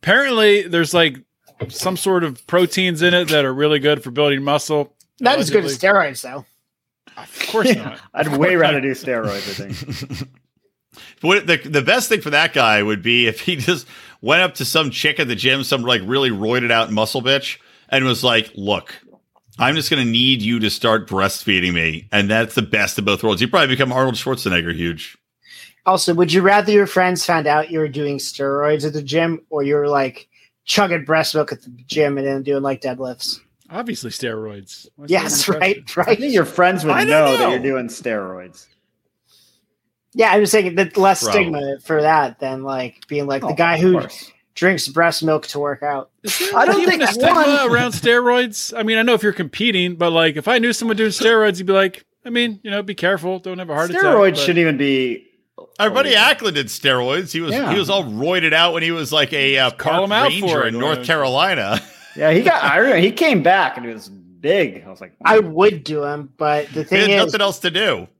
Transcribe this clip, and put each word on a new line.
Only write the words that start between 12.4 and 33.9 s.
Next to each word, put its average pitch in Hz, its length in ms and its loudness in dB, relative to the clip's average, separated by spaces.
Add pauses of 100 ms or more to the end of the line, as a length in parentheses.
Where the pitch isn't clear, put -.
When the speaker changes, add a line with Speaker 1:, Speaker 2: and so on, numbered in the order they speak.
Speaker 4:
guy 110 280 4
would 104 220 -2
be 120 240 2
if 110 140 -4
he 180 140 -4
<laughs> - 0 -
just 147 320 -2 (340)
went 151 200 2
up 180 140 -2
to 131 100 -8
some 156 260 0
chick 151 280 -2
at 147 80 -2
the 117 80 -4
gym, 131 280 0
some, 131 200 -2
like, 120 220 0
really 131 260 0
roided 117 400 -2
out 113 200 2
muscle 107 300 -2
bitch, 135 360 -2 (320)
and 135 160 0
was 127 180 -2
like, 117 320 0
"Look, 98 400 -6 (640)
I'm 131 160 0
just 147 160 -4
gonna 135 140 0
need 120 360 0
you 117 180 -2
to 107 120 0
start 110 360 -2
breastfeeding 95 680 -2
me, 82 380 -2
and 101 180 0
that's 110 260 0
the 123 80 2
best 101 360 -4
of 101 60 -4
both 101 180 0
worlds." 104 180 0
He'd 120 100 -2
probably 165 160 2
become 131 240 0
Arnold 131 240 0
Schwarzenegger 87 600 -4
huge. 85 420 -8 (680)
Speaker 2:
Also, 180 300 2
would 170 180 2
you 185 80 4
rather 202 300 4
your 202 160 4
friends 180 380 0
found 160 220 0
out 151 240 0
you 160 80 -4
were 156 80 0
doing 143 300 -6
steroids 143 680 -2
at 147 80 -4
the 151 100 -6
gym, 160 460 -2
or 151 140 -4
you 143 120 0
were, 147 140 0
like, 135 380 -2 (380)
chugging 175 400 0
breast 160 300 0
milk 151 160 -2
at 139 100 -10
the - 80 -20 (180)
gym 143 300 0
and 139 80 -4
then 139 180 -4
doing, 139 200 -2
like, 135 180 -4
deadlifts? 127 580 -8 (300)
Speaker 1:
Obviously 202 420 -10